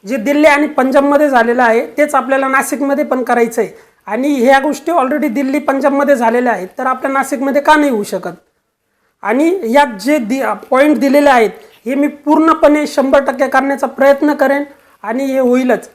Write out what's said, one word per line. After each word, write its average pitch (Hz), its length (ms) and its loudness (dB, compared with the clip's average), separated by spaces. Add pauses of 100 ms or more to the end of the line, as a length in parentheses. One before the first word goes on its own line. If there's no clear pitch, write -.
जे 240 100 -6
दिल्ली 294 300 0
आणि 294 200 2
पंजाबमध्ये 285 640 2
झालेलं 240 320 2
आहे, 233 240 2
तेच 294 280 -2
आपल्याला 269 340 0
नाशिकमध्ये 269 560 -2
पण 254 180 -4
करायचं 233 400 -2
आहे 185 80 -4 (360)
आणि 240 220 -4
ह्या 269 300 2
गोष्टी 294 340 -4
already 294 360 -2
दिल्ली, 269 300 -2
पंजाबमध्ये 277 580 0
झालेल्या 240 360 0
आहेत, 185 160 -6 (100)
तर 254 80 -6
आपल्या 262 240 -4
नाशिकमध्ये 269 520 -2
का 302 140 4
नाही 294 140 0
होऊ 214 120 -2
शकत? 180 340 -10 (840)
आणि 311 420 0
यात 240 340 0
जे 277 200 0
दि-, 233 360 -4 (160)
पॉइंट 285 280 4
दिलेले 277 320 4
आहेत, 226 200 4 (360)
हे 254 80 -4
मी 285 120 0
पूर्णपणे 302 800 2
शंभर 269 380 0
टक्के 262 240 -2
करण्याचा 277 380 -2
प्रयत्न 277 480 2
करेन 277 300 0 (380)
आणि 240 220 -6
हे 269 140 -2
होईलच. 254 560 0